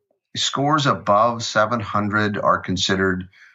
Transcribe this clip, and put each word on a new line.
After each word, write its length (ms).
scores 500
above 560
seven 380
hundred 580
are 220
considered 680